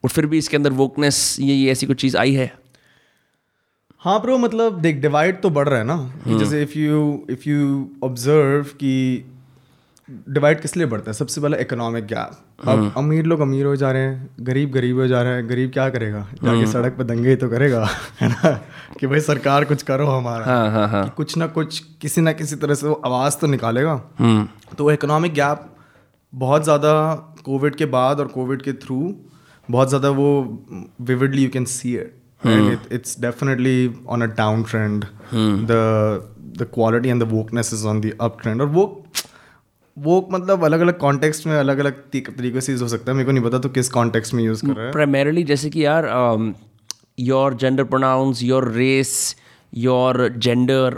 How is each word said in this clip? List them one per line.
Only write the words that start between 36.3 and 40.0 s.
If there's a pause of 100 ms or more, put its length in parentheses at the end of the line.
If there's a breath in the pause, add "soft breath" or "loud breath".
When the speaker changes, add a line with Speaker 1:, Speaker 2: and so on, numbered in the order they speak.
Speaker 2:
the (120)
quality
and
the
wokeness
is
on
the
uptrend।
और
वो, (920 loud breath)
वो